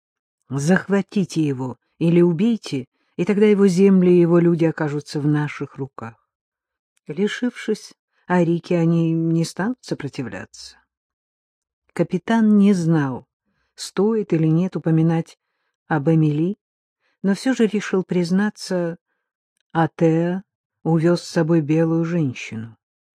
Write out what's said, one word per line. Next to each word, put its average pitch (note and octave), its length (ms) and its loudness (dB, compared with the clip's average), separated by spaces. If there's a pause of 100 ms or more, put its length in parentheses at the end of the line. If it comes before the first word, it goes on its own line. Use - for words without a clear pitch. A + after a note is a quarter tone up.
(500)
Захватите F3+ 920 -2
его C3 360 -4 (220)
или E3+ 220 2
убейте, F3 640 0 (320)
и F3 80 -4
тогда G#3 200 2
его G3+ 220 4
земли F#3 440 4
и F3+ 100 6
его E3+ 180 4
люди E3+ 240 2
окажутся D3+ 560 -4
в C#3+ 80 -2
наших D3 480 -4
руках. A#2 400 -14 (920)
Лишившись G#3 880 -6 (340)
Арики, E3+ 460 0
они E3 400 2
не E3 300 0
станут G3+ 380 -6
сопротивляться. - 960 -12 (1160)
Капитан G#3+ 640 0
не G3+ 160 4
знал, D#3+ 540 0 (480)
стоит G#3 580 -2
или D#3+ 140 2
нет E3+ 280 0
упоминать E3 600 0 (500)
об D#3 220 0
Эмили, D#3+ 480 0 (640)
но G3 120 0
всё C4 180 -2
же A#3 140 2
решил F#3+ 360 -4
признаться, F3+ 920 -2 (720)
Атеа E3 720 0 (400)
увёз E3 380 0
с - 80 -18
собой E3 320 0
белую E3 440 0
женщину. B2 720 -6 (380)